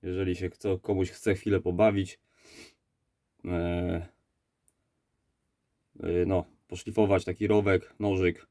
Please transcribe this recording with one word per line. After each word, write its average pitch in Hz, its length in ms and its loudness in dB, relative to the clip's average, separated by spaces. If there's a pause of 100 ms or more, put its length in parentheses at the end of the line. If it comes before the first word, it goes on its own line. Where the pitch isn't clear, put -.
jeżeli 90 340 -2
się 90 140 -4
chce, 95 320 -4
komuś 95 280 -2
chce - 260 -2
chwilę 98 240 0
pobawić. 98 600 0 (1300)
E, 87 600 -2 (1900)
e, 87 280 0
no, 92 180 0 (220)
poszlifować 98 580 0
taki 92 220 -4
rowek, 98 520 2
nożyk. 92 520 0